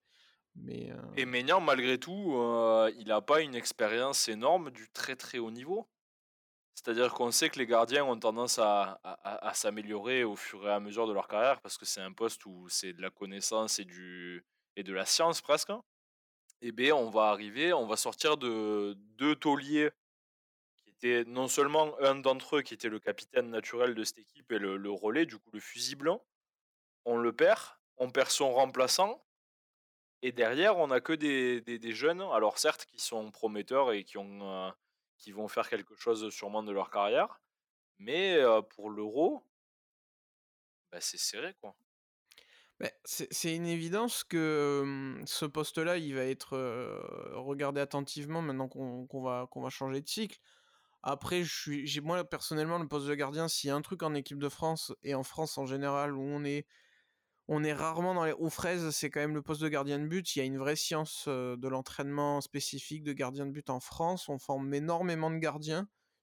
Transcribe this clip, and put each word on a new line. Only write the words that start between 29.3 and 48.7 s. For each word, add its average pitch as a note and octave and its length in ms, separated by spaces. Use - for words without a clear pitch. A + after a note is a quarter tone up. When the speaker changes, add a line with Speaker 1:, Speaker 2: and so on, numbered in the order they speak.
Speaker 2:
et B2+ 100
derrière, C3+ 460
on D#3 80
n'a B2+ 160
que D#3+ 100
des, C3+ 480
des, A#2 180
des A2+ 140
jeunes, D#3+ 300
alors A2 360
certes, - 280
qui - 120
sont G#2+ 320
prometteurs A2+ 640
et G2+ 120
qui - 120
ont, G2+ 260
euh, F#2 280
qui G2+ 140
vont G#2 160
faire A2+ 200
quelque G#2+ 260
chose A2 360
sûrement G#2 320
de G#2+ 100
leur G2 160
carrière, A2 540
mais, E3 380
euh, A2+ 260
pour G#2+ 260
l'Euro, A2+ 560
bah, F2 120
c'est - 160
serré, D#3 420
quoi. F#3+ 160
Speaker 1:
Bah, - 80
c'est, - 260
c'est E3 240
une E3+ 120
évidence E3+ 580
que, D3+ 580
hum, C3+ 440
ce - 180
poste-là, D#3+ 540
il D3 160
va C3 100
être, C3+ 320
euh, A#2+ 460
regardé C#3 480
attentivement C#3+ 580
maintenant C3 280
qu'on, B2+ 380